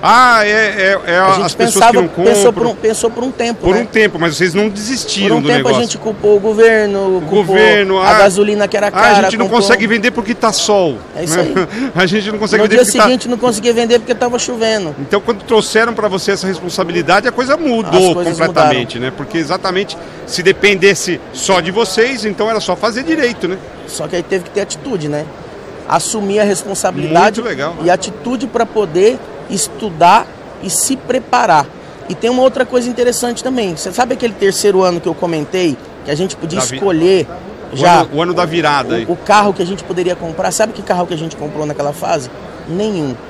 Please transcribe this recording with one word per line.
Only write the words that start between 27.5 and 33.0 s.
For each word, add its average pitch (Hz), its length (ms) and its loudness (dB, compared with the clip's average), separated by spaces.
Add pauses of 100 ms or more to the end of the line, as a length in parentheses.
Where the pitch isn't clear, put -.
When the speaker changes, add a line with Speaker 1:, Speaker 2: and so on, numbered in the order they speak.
Speaker 2:
e 170 80 2
atitude 220 560 -4
pra 233 180 -2
poder 202 540 0 (300)
estudar 185 760 2 (380)
e 196 60 -8
se - 260 -2
preparar. 240 720 0 (420)
E - 80 -6
tem 226 140 -2
uma 254 120 0
outra 262 240 2
coisa 247 240 -2
interessante 240 540 -2